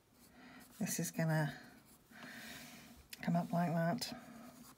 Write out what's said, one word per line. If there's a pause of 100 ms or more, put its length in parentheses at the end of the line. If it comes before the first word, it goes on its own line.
(800)
this
is
gonna (1700)
come
up
like
that. (640)